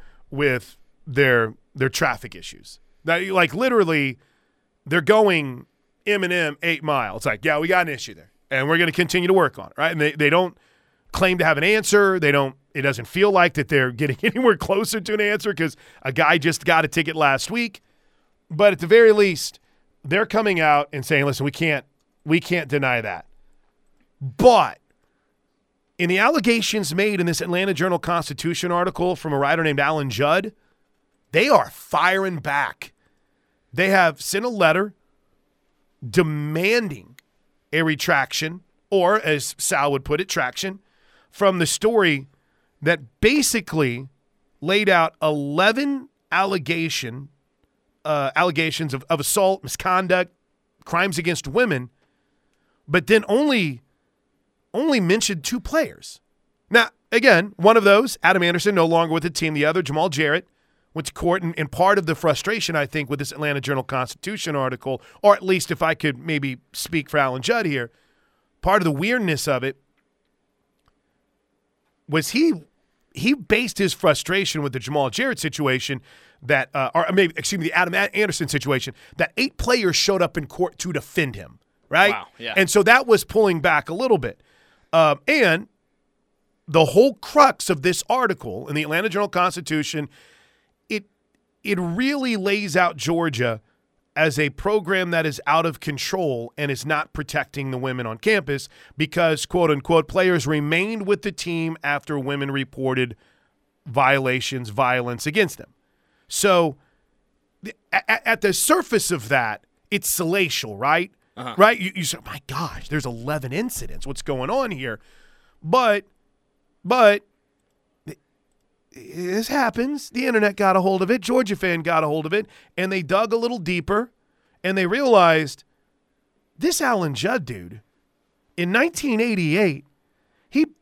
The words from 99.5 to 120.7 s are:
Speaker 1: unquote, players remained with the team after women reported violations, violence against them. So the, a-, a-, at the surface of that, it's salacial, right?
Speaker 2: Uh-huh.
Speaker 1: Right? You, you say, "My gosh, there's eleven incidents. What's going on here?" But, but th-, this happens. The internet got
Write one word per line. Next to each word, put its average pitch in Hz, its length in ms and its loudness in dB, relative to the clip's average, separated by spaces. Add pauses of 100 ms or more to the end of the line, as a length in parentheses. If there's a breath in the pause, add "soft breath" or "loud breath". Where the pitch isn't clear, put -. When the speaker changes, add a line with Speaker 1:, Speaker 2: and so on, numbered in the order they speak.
Speaker 1:
unquote, 160 380 2
players 180 400 0
remained 170 580 -2
with 202 160 -2
the 202 100 -6
team 165 520 -6
after 143 340 -4
women 139 320 -4
reported 131 640 -4 (720)
violations, 131 840 0
violence 123 580 -2
against 180 320 -2
them. - 140 -20 (540)
So 170 500 2 (840)
the, 214 140 -18 (180)
a-, 190 160 0
a-, 220 180 0
at 220 140 0
the 196 120 2
surface - 580 0
of 120 180 -6
that, 120 360 -2 (260)
it's 202 180 -4
salacial, 165 680 -2
right? 151 360 -2 (260)
Speaker 2:
Uh-huh. 120 200 -12
Speaker 1:
Right? 214 220 4
You, 185 160 -6
you 180 80 -6
say, - 220 -6
"My - 220 -14
gosh, 147 420 -10
there's 147 160 -4
eleven 127 480 -6
incidents. 170 520 -6
What's 135 160 -8
going 135 280 -6
on 247 220 -2
here?" 127 280 -8 (640 soft breath)
But, 208 400 2 (800)
but 208 400 6 (840)
th-, 147 120 -16 (760)
this 180 560 -6
happens. 262 600 -2
The 254 180 -4
internet 208 300 2
got 190 180 2